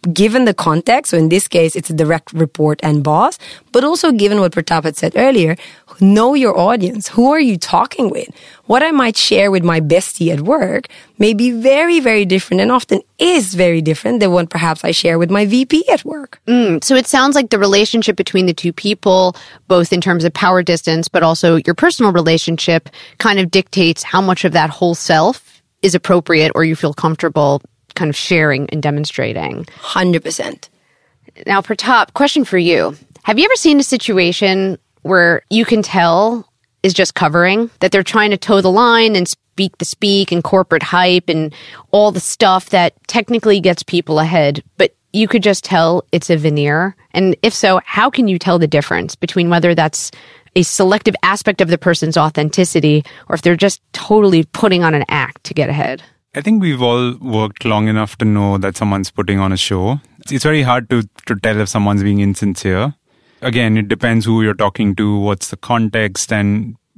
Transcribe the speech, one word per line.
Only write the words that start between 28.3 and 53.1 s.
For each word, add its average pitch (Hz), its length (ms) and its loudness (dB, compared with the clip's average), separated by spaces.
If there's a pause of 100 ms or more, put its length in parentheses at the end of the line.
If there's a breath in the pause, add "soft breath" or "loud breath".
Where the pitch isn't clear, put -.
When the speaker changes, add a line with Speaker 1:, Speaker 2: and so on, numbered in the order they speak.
Speaker 2:
and 147 120 -6
demonstrating. 147 840 -6 (120)
Speaker 1:
Hundred 180 440 -2
percent. - 480 -10 (760)
Speaker 2:
Now, 196 140 0
Pratap, 226 540 0
question 277 300 0
for 185 140 -2
you. 147 380 0 (280)
Have 220 140 0
you 339 60 4
ever 480 120 2
seen 294 240 4
a - 20 2
situation 190 960 -2 (240)
where 175 460 2
you 220 160 0
can 214 180 0
tell 190 640 0 (360)
is 190 100 0
just 180 220 -2
covering, 180 560 0 (100)
that 180 120 0
they're 196 100 2
trying 208 280 0
to 196 60 0
toe 196 240 2
the 185 100 2
line 226 460 2
and 180 100 0
speak - 520 -8
the - 60 -8
speak 196 460 -2
and 175 140 -2
corporate 185 380 0
hype 180 460 0
and 156 260 -4 (360 loud breath)
all 208 220 4
the 175 80 -6
stuff 185 500 0
that 175 240 2 (120)
technically 220 540 0
gets 175 220 0
people 165 360 -2
ahead, 156 440 0 (140)
but - 180 0 (180)
you 214 140 0
could 214 160 0
just 202 220 0
tell 170 480 0
it's 175 180 -2
a 165 60 2
veneer? 151 580 -2 (180)
And 185 300 0
if 220 120 0
so, 185 300 2
how 240 260 0
can 233 180 0
you 180 100 0
tell 175 200 0
the 165 80 2
difference 147 480 -4
between 175 340 -4
whether 170 260 2
that's 156 360 -2 (440 loud breath)
a 185 80 4
selective 202 600 0
aspect 196 380 -2
of 175 80 2
the 165 100 0
person's 165 380 -2
authenticity 151 880 0 (240 loud breath)